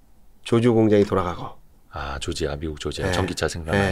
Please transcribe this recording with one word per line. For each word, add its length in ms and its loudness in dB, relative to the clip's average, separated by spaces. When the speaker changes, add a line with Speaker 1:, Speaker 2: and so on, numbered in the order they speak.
Speaker 1:
조지오 320 4
공장이 300 6
돌아가고. 520 -2
Speaker 2:
아, 280 -8
조지아, 380 -4
미국 240 -8
조지아 260 -6
Speaker 1:
네. 60 0
Speaker 2:
전기차 360 -2
생산에 300 -2